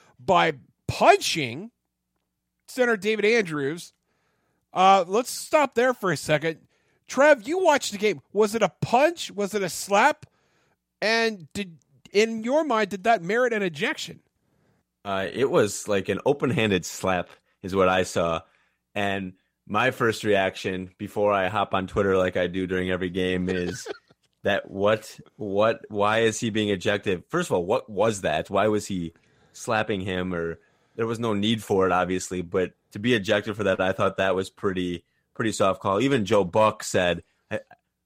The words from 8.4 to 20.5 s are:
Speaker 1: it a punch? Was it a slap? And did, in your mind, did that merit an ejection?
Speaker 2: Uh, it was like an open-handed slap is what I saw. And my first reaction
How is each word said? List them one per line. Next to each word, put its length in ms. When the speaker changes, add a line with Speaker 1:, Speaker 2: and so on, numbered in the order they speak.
Speaker 1:
it 80
a 180
punch? 500
Was 240
it 80
a 60
slap? 580
And 520
did, 260
in 300
your 220
mind, 260
did 140
that 180
merit 300
an 100
ejection? 580
Speaker 2:
Uh, 280
it 160
was 380
like 220
an 180
open-handed 580
slap 440
is 140
what 120
I 140
saw. 380
And 400
my 240
first 320
reaction 720